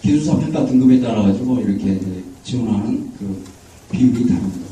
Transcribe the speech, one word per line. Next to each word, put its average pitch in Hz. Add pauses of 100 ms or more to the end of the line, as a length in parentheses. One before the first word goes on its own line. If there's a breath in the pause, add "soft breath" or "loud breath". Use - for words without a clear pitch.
기술사 151
평가 135
등급에 127
따라 110
가지고 123
이렇게 98
이제 92 (220)
지원하는 113
그 - (460)
비율이 123
다릅니다. 95